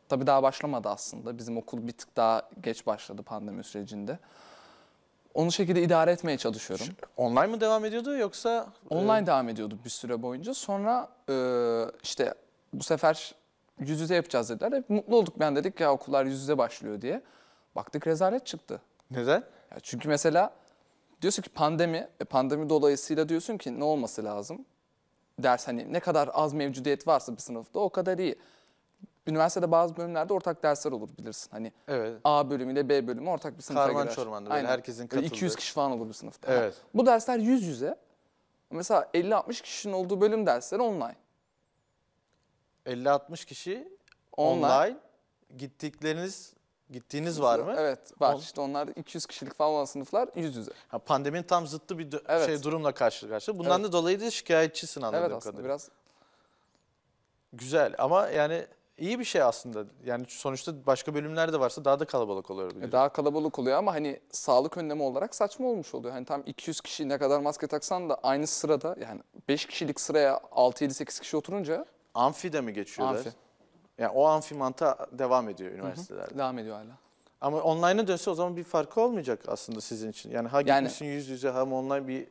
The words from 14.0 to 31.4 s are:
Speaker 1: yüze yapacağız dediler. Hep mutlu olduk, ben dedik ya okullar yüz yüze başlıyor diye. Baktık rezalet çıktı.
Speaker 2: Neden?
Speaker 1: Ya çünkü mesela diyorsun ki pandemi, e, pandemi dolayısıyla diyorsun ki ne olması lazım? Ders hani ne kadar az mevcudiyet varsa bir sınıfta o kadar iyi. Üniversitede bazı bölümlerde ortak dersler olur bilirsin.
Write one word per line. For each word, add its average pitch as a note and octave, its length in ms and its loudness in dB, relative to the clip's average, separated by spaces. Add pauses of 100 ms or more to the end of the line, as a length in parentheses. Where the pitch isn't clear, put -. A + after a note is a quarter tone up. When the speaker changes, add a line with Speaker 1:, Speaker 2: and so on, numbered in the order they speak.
Speaker 1:
yüze E3 140 0
yapacağız C3 340 0
dediler. B2 220 -2
Hep C4+ 180 -2
mutlu G#3 260 2
olduk, F#3+ 240 4
ben D3+ 160 2
dedik D3+ 240 0
ya D3 140 6
okullar C#3 320 2
yüz C3+ 160 -4
yüze C#3 160 2
başlıyor A2 440 -2
diye. D#3 200 -4 (540)
Baktık - 320 -6
rezalet F#3+ 380 2
çıktı. - 360 -12 (300)
Speaker 2:
Neden? C3 320 2 (280)
Speaker 1:
Ya - 120 -14
çünkü B2+ 260 -6
mesela D#3+ 440 4 (680)
diyorsun G3 200 0
ki - 80 -14
pandemi, D#3+ 600 0 (100)
e, - 40 -4
pandemi C#3+ 460 0
dolayısıyla D3+ 600 4
diyorsun E3 280 -2
ki B2 220 -8
ne C#3+ 40 -2
olması C#3 400 0
lazım? G#2 420 -8 (720)
Ders B2 280 2
hani A#2+ 260 -6
ne E3+ 60 0
kadar D#3+ 340 2
az D3+ 200 2
mevcudiyet C#3 540 -2
varsa C3 280 2
bir - 60 -16
sınıfta A#2 380 -8
o G3 100 2
kadar F#3 280 0
iyi. F3 220 -2 (880)
Üniversitede D#3+ 440 2
bazı E3 260 4
bölümlerde E3+ 360 -2
ortak F3+ 300 -2
dersler D3 280 2
olur A2 260 -6
bilirsin. - 340 -12